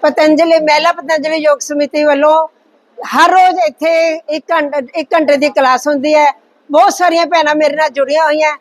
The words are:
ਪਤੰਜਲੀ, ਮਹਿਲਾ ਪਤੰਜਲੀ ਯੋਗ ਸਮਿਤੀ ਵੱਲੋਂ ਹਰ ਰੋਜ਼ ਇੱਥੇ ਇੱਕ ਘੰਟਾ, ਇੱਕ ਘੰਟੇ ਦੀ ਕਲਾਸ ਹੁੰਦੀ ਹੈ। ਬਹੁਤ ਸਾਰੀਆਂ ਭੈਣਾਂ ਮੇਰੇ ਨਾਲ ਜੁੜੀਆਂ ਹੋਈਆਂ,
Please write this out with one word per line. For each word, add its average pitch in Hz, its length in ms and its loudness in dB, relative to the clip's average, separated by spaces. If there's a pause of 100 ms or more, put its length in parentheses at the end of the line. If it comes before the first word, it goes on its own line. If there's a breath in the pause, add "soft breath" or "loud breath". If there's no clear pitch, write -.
ਪਤੰਜਲੀ, 311 580 2
ਮਹਿਲਾ 311 320 0
ਪਤੰਜਲੀ 311 460 -4
ਯੋਗ 302 220 0
ਸਮਿਤੀ 294 440 -4
ਵੱਲੋਂ 302 440 2 (500)
ਹਰ 320 340 0
ਰੋਜ਼ 370 360 2
ਇੱਥੇ 330 640 -2
ਇੱਕ 302 240 -6
ਘੰਟਾ, 294 280 -2 (140)
ਇੱਕ 311 200 -6
ਘੰਟੇ 302 220 2
ਦੀ 285 120 0
ਕਲਾਸ 262 380 0
ਹੁੰਦੀ 294 260 -2
ਹੈ। 294 180 4 (400)
ਬਹੁਤ 339 220 4
ਸਾਰੀਆਂ 339 320 0
ਭੈਣਾਂ 302 300 0
ਮੇਰੇ 302 200 0
ਨਾਲ 311 140 -2
ਜੁੜੀਆਂ 277 360 -2
ਹੋਈਆਂ, 302 360 -2